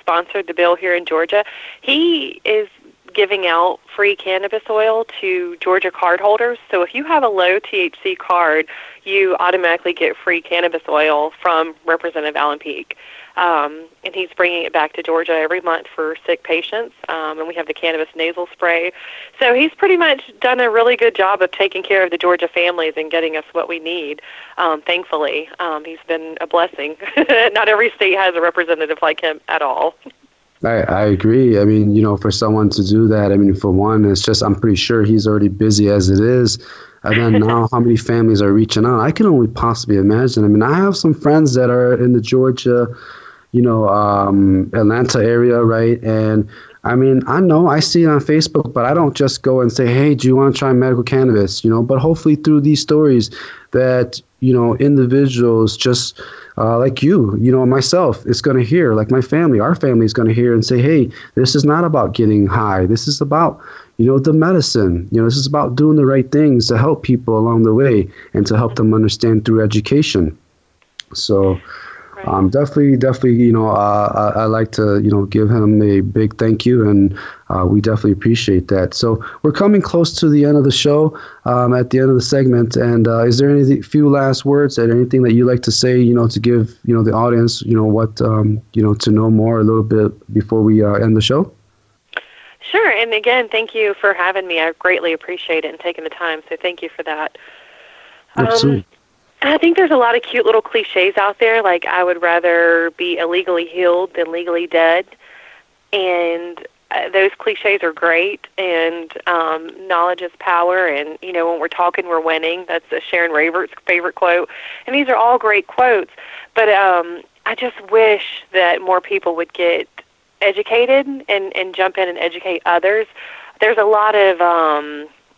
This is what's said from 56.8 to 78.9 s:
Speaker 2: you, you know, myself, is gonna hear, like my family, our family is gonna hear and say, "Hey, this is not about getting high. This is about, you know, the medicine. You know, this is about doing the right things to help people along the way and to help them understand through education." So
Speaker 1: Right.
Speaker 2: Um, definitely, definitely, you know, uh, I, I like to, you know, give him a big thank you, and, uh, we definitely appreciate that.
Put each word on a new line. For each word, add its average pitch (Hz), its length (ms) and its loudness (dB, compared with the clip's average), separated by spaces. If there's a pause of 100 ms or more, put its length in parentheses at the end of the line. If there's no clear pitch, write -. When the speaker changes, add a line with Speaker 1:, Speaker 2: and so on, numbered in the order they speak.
Speaker 2:
you, 139 380 2
you 120 100 2
know, 131 140 4
myself, 135 640 0
is 117 160 -2
gonna 131 200 2
hear, 131 320 2
like 107 160 0
my 131 120 2
family, 147 380 2
our 143 140 0
family 120 300 2
is 107 80 0
gonna 113 220 0
hear 120 180 2
and 113 120 2
say, 123 180 0
"Hey, 139 280 2 (240)
this 127 200 0
is 143 100 2
not 151 200 2
about 127 280 0
getting 107 340 2
high. 98 380 0
This 113 240 0
is 143 100 -4
about, 151 400 0 (380)
you 113 80 2
know, 135 140 4
the 151 160 2
medicine. 127 760 2
You 113 120 2
know, - 20 2
this 123 140 2
is 135 80 -2
about 139 280 -2
doing 151 220 4
the 143 100 4
right 131 240 2
things 139 380 2
to 120 80 2
help 143 260 0
people 117 360 0
along 113 240 2
the 110 100 4
way 110 360 2 (260)
and 104 120 0
to 110 120 0
help 117 160 0
them 110 180 2
understand 110 540 0
through 110 160 2
education." 107 760 0 (800)
So 95 440 0 (600)
Speaker 1:
Right. 196 80 -14
Speaker 2:
Um, 95 220 0
definitely, 139 480 2
definitely, 123 380 2
you 117 180 4
know, 110 160 2
uh, 104 640 0
I, 107 60 -2
I 113 60 0
like 110 260 -2
to, 104 280 0
you 104 80 0
know, 101 180 2
give 107 220 2
him 107 320 2
a 101 200 4
big 104 360 -2
thank 110 300 0
you, 120 240 2
and, 98 260 2 (320)
uh, 92 160 -2
we 101 160 2
definitely 107 300 0
appreciate 98 580 0
that. 92 240 0